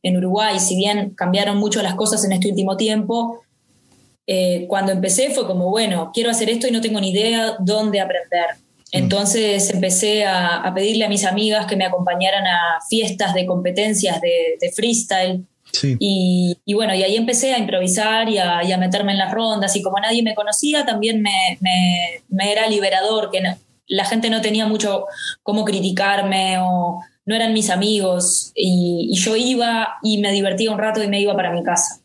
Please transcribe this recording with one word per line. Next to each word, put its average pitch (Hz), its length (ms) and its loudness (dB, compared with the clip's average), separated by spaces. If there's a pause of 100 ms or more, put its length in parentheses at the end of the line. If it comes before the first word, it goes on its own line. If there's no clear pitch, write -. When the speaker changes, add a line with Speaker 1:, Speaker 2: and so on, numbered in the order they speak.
Speaker 1:
en 180 160 2
Uruguay, 190 420 0
si 180 160 0
bien 196 400 0
cambiaron 202 400 0
mucho 208 260 0
las 180 120 -2
cosas 214 300 0
en 190 80 0
este 185 160 0
último 190 280 0
tiempo, 220 640 -2 (880)
eh, 180 420 0
cuando 196 240 0
empecé 185 380 0
fue 254 160 -2
como, 180 240 0
"Bueno, 196 440 0
quiero 233 160 0
hacer 226 180 0
esto 240 200 0
y - 20 0
no 226 100 0
tengo 214 200 -2
ni 190 100 -2
idea 226 480 0
dónde 202 420 0
aprender". 175 540 -2
Speaker 2:
Mm. - 420 -12
Speaker 1:
Entonces 202 760 2
empecé 196 540 0
a, 180 380 0
a 185 100 -2
pedirle 214 320 0
a 208 40 -2
mis 196 160 0
amigas 208 420 0
que 196 100 -2
me 190 80 0
acompañaran 185 640 0
a 170 320 0 (100)
fiestas 208 460 0
de 180 100 0
competencias 180 760 0
de, 170 400 0
de 175 120 -2
freestyle. 185 720 0 (280)
Speaker 2:
Sí. 135 260 0
Speaker 1:
Y, 180 640 2
y 202 100 -2
bueno, 214 200 2
y 190 80 0
ahí 196 140 2
empecé 240 360 0
a 247 60 0
improvisar 214 680 0
y 208 100 0
a, 175 240 0
y 180 80 0
a 185 80 2
meterme 196 320 0
en 196 80 0
las 190 140 0
rondas. 214 420 0
Y 196 80 -2
como 185 160 -2
nadie 233 240 2
me 220 140 0
conocía, 285 500 0
también 220 340 0
me, 190 400 0
me, 180 680 0
me 196 240 0
era 220 160 0
liberador, 202 640 0
que 185 80 0
no, 185 160 -2 (320)
la 190 160 -2
gente 226 260 0
no 220 100 0
tenía 214 260 0
mucho 208 400 0 (360)
cómo 214 220 -2
criticarme 190 960 0
o 180 400 0 (260)
no 208 80 -2
eran 226 180 0
mis 214 180 0
amigos. 185 840 0
Y, 175 560 2
y 190 60 0
yo 220 180 0
iba 233 680 0
y 214 160 0
me 202 120 0
divertía 196 400 0
un 208 80 -4
rato 214 240 -2
y 202 60 -2
me 202 120 0
iba 202 140 2
para 180 180 -2
mi 170 120 -2
casa. - 400 -2